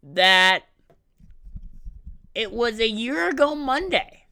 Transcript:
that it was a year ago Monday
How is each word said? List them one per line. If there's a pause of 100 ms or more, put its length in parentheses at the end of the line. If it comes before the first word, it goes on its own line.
that (1700)
it
was
a
year
ago
Monday